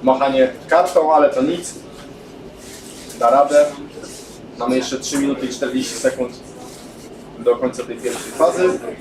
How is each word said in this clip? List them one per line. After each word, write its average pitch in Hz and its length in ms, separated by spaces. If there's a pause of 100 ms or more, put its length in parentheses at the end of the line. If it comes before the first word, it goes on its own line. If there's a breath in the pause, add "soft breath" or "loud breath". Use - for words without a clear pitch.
machanie 131 480 (160)
kartą, 160 460
ale 143 160
to 127 120
nic. 170 320 (1500)
Da 117 100
radę. 143 360 (920)
Mamy 123 200
jeszcze 131 220
trzy - 180
minuty 139 280
i 123 40
czterdzieści 127 460
sekund 127 380 (1040)
do 123 160
końca 127 280
tej 120 140
pierwszej 113 340
fazy. 175 480 (220)